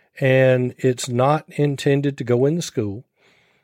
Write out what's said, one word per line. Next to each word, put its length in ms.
and 560
it's 320
not 480
intended 640
to 60
go 200
in 120
the 60
school. 420